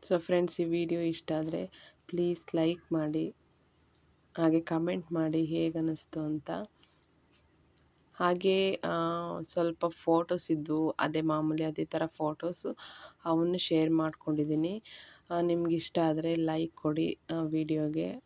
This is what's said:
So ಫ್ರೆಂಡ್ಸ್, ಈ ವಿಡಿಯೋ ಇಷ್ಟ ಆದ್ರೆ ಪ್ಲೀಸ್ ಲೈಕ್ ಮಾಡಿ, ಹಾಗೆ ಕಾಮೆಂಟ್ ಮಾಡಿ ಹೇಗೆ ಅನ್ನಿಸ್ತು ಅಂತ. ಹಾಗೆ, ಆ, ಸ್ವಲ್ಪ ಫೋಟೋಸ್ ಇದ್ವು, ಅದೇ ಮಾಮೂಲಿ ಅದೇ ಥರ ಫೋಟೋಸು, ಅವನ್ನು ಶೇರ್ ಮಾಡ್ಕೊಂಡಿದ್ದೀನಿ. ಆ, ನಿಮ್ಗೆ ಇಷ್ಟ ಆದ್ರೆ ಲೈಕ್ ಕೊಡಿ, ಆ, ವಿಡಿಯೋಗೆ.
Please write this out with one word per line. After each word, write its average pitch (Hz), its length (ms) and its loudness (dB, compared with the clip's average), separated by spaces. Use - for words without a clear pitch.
So 180 100 4
ಫ್ರೆಂಡ್ಸ್, 175 420 0
ಈ - 20 2
ವಿಡಿಯೋ 170 380 0
ಇಷ್ಟ 165 380 -2
ಆದ್ರೆ 170 540 -6
ಪ್ಲೀಸ್ 175 480 -2
ಲೈಕ್ 165 380 0
ಮಾಡಿ, 156 420 -2
ಹಾಗೆ 165 220 4
ಕಾಮೆಂಟ್ 170 520 -2
ಮಾಡಿ 160 340 2
ಹೇಗೆ 165 320 0
ಅನ್ನಿಸ್ತು 160 420 -4
ಅಂತ. 156 320 -4
ಹಾಗೆ, 190 600 2
ಆ, - 160 -4
ಸ್ವಲ್ಪ 170 440 -2
ಫೋಟೋಸ್ 170 680 0
ಇದ್ವು, 156 380 0
ಅದೇ 156 320 -2
ಮಾಮೂಲಿ 156 420 2
ಅದೇ 156 220 -2
ಥರ 160 200 -4
ಫೋಟೋಸು, 156 720 -6
ಅವನ್ನು 170 320 2
ಶೇರ್ 160 320 2
ಮಾಡ್ಕೊಂಡಿದ್ದೀನಿ. 156 920 0
ಆ, 175 120 0
ನಿಮ್ಗೆ 170 340 2
ಇಷ್ಟ - 300 -2
ಆದ್ರೆ 160 300 2
ಲೈಕ್ 160 400 -2
ಕೊಡಿ, 160 420 -2
ಆ, 165 100 -2
ವಿಡಿಯೋಗೆ. 156 680 0